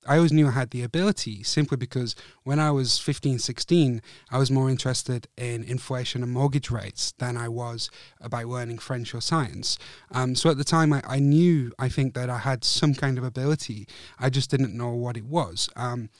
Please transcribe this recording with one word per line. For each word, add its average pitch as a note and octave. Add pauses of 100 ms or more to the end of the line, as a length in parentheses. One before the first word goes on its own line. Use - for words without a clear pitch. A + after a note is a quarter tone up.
I C#3+
always E3
knew D3+
I B2+
had B2+
the B2
ability A#2+
simply C#3+
because A#2+ (280)
when C#3+
I D3+
was C3
fifteen, C#3
sixteen, B2+ (300)
I B2+
was C3
more C3
interested B2+
in A#2+
inflation B2
and B2
mortgage C3+
rates G2
than B2
I A#2+
was A#2 (280)
about A#2
learning A#2+
French A#2+
or A#2
science. B2+ (340)
Um, B2+
so E3
at D3+
the C#3+
time, D#3+
I, C3+
I C3+
knew, C#3+
I C3
think, C3+
that B2+
I A#2+
had B2+
some D3
kind C3+
of B2
ability. B2+ (320)
I C3
just C3
didn't C3
know A#2+
what A#2+
it G#2+
was. C3
Um, A#2+ (120)